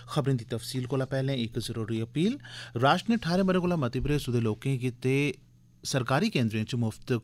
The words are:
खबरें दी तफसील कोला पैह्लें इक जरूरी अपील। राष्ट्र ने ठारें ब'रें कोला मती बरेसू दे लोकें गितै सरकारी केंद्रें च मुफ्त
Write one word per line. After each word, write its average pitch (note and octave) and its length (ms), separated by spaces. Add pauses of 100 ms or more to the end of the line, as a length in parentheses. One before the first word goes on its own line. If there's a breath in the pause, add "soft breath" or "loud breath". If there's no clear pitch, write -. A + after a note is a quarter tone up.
खबरें C3+ 300
दी A2+ 100
तफसील B2+ 400
कोला C3+ 180
पैह्लें C3+ 320
इक A#2 220
जरूरी A2+ 420
अपील। E3+ 420 (360 loud breath)
राष्ट्र D#3 340
ने A#3 80
ठारें F3+ 260
ब'रें F#3 140
कोला F3 160
मती B2+ 240
बरेसू C#3 320
दे A#2+ 80
लोकें A2+ 380
गितै B2+ 400 (640)
सरकारी C#3 460
केंद्रें A2 340
च A#2 100
मुफ्त A#2 380 (120)